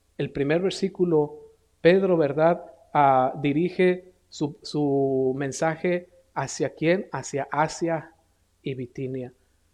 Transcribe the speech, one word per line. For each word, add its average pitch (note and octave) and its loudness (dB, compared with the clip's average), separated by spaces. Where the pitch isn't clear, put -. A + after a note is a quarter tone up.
el C#3 -4
primer D3 0
versículo, F3 0
Pedro, F#3 4
¿verdad? D#3+ 2
Ah, C3+ 4
dirige F3 0
su, D3 -6
su C#3 0
mensaje D#3+ -2
¿hacia - -4
quién? F3 0
Hacia C3+ -6
Asia D#3+ -4
y C#3 -6
Bitinia. B2+ -10